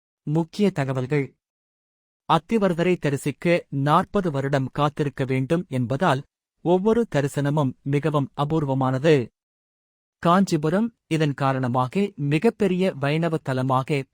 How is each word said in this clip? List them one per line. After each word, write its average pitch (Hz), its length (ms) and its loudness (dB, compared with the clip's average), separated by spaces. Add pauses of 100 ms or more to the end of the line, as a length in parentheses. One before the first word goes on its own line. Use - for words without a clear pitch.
(240)
முக்கிய 165 460 0
தகவல்கள். 135 680 -4 (1000)
அத்திவரதரை 180 640 2
தரிசிக்க 151 720 -2
நாற்பது 160 640 0
வருடம் 139 400 -2
காத்திருக்க 143 540 -2
வேண்டும் 131 440 -2
என்பதால், 135 540 0 (380)
ஒவ்வொரு 208 540 2
தரிசனமும் 143 680 0
மிகவும் 143 560 -2
அபூர்வமானது. 135 920 0 (920)
காஞ்சிபுரம் 180 760 2 (120)
இதன் 156 260 0
காரணமாக 131 840 -2
மிகப்பெரிய 180 800 0
வைணவ 156 440 -2
தலமாக 131 680 -2 (100)